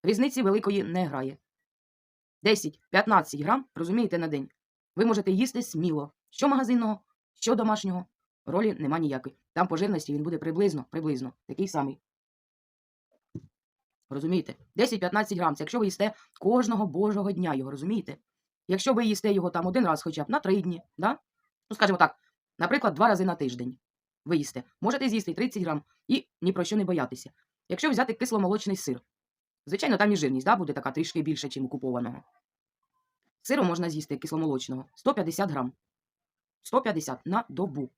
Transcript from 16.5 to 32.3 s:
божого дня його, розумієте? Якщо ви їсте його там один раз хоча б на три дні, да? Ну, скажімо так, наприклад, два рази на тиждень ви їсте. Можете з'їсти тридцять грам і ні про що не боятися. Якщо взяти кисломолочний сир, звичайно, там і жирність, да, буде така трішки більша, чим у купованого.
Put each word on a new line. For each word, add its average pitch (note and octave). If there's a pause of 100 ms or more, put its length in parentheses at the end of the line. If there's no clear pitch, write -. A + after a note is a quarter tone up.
божого G3
дня E3+
його, C3+
розумієте? E3+ (520)
Якщо F#3+
ви A#3
їсте G#3+
його F3+
там F3
один F#3
раз D#3
хоча D#3
б -
на C4+
три G3
дні, F3 (160)
да? A3 (520)
Ну, A3
скажімо G3+
так, - (420)
наприклад, F#3+
два G3+
рази F#3+
на F3
тиждень B2 (460)
ви E3
їсте. C#3 (180)
Можете C4
з'їсти G3+
тридцять B3
грам D#3 (260)
і - (140)
ні F#3
про F3+
що G#3+
не G3+
боятися. C#3+ (380)
Якщо C#4+
взяти A#3+
кисломолочний G#3+
сир, B2+ (680)
звичайно, G#3
там G#3
і G3
жирність, C3+
да, G#3
буде D#3+
така C3+
трішки D#3
більша, D3
чим C3+
у B2+
купованого. B2+ (1200)